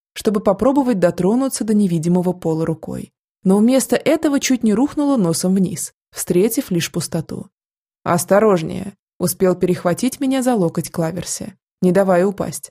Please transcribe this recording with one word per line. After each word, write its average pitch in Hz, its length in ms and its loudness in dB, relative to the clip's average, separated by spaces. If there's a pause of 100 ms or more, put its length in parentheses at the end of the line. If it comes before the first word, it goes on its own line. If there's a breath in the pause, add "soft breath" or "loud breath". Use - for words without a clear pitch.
(120)
чтобы 202 260 -2
попробовать 240 600 2
дотронуться 208 640 0
до 214 100 0
невидимого 175 580 2
пола 165 320 -2
рукой. - 480 -8 (300)
Но 185 160 4
вместо 247 380 2
этого 302 420 2
чуть 247 240 -2
не 214 100 2
рухнула 285 440 0
носом 185 400 0
вниз, - 380 -2 (180)
встретив 226 580 0
лишь 170 220 -4
пустоту. - 560 -6 (560)
«Осторожнее!» 190 880 0 (240)
успел 180 380 0
перехватить 180 640 -2
меня 269 220 0
за 247 120 2
локоть 170 360 -2
Клаверси, - 640 -8 (280)
не 180 80 4
давая 185 340 4
упасть. - 460 -6